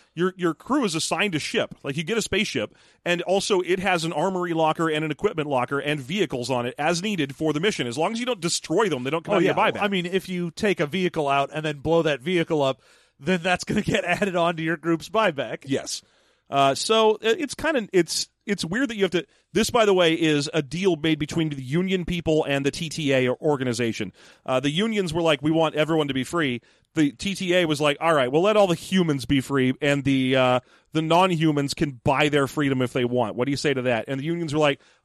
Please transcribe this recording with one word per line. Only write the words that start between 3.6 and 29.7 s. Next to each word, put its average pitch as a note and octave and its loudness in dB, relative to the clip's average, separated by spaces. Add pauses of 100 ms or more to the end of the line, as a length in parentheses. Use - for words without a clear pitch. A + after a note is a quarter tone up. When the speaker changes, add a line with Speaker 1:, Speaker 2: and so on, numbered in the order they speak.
Speaker 1:
has F3+ 0
an E3 -4
armory F3 -2
locker D#3+ 2
and D3+ -2
an D#3 -4
equipment D#3 -4
locker C3 -2
and D3 -4
vehicles C3 -4
on B2 0
it B2 -6
as E3 -2
needed E3 -2
for D#3 -2
the D3 -2
mission. E3+ -2
As A#2+ -6
long F3+ -2
as A#3 -6
you B3 -6
don't A#3+ -4
destroy E3+ 0
them, C3 -2
they C3 -6
don't D#3+ -4
come G3+ -2
Speaker 2:
Oh, G3+ 4
Speaker 1:
out E3+ 4
Speaker 2:
yeah. F3+ 2
Speaker 1:
of C3+ -4
your G3+ 4
buyback. G3 -2
Speaker 2:
I G3+ 0
mean, F#3 -2
if F3+ -4
you F3 -4
take F#3+ -2
a E3+ 0
vehicle E3 -2
out C#3 2
and D#3 -4
then D3 -6
blow D#3+ 2
that C#3+ 0
vehicle D#3+ 0
up, C3+ 0 (380)
then E3 -2
that's F3+ 0
gonna G#3 0
<laughs> - -
get F#3 0
added F3 0
on E3+ 2
to D#3+ -6
your E3 0
group's D#3+ -2
buyback. D#3 -2
Speaker 1:
Yes. C3+ -4 (480)
Uh, C#3 4
so, A3 4
it, A3+ 0
it's C#4+ -6
kinda, C#4+ -2
it's, - 0 (160)
it's G3+ -2
weird A3 -2
that A#3 -10
you G3 0
have F3 2
to, E3+ 0 (280)
this, G#3+ 2
by A#3 4
the G3+ 6
way, E3+ 6
is D3+ 2
a D#3+ 0
deal E3+ 0
made D#3 0
between D#3 -2
the C#3 -8
Union F3+ 0
people E3 0
and C#3 -2
the C#3 0
T E3 -6
T C3+ 0
A B2+ 4
organization. B2 -2 (340)
Uh, C3 0
the C#3+ 0
unions G3 -2
were E3+ -2
like, D#3+ 2
"We D#3 2
want D#3+ 2
everyone D3+ 2
to C#3 -2
be C3 -2
free." C#3 -2 (360)
The D3+ 4
T G3 -6
T F3+ -2
A F3+ 4
was D3+ 0
like, D3 2
"All E3 4
right, B2+ 2
we'll D#3 4
let G#3+ 4
all G3+ 6
the E3+ 2
humans D#3 0
be C#3 2
free, C3 2